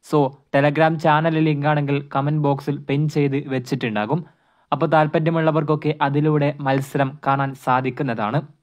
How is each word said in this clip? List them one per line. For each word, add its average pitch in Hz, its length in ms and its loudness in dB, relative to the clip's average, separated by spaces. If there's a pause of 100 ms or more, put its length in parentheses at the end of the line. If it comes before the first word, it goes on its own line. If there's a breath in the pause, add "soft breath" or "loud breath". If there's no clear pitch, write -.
(100)
So, 156 80 2 (360)
Telegram 147 380 4 (120)
ചാനൽ 160 420 2
ലിങ്ക് 147 240 0
ആണെങ്കിൽ 143 260 0 (180)
കമന്റ് 147 320 0
ബോക്സിൽ 143 300 -2 (120)
പിൻ 143 120 0 (140)
ചെയ്ത് 143 240 0 (160)
വെച്ചിട്ടുണ്ടാകും. 123 640 -2 (540 soft breath)
അപ്പോൾ 147 200 -2
താല്പര്യമുള്ളവർക്കൊക്കെ 156 1000 2 (140)
അതിലൂടെ 147 420 2 (180)
മത്സരം 135 420 0 (180)
കാണാൻ 139 240 0 (140)
സാധിക്കുന്നതാണ്. 127 760 -2 (220)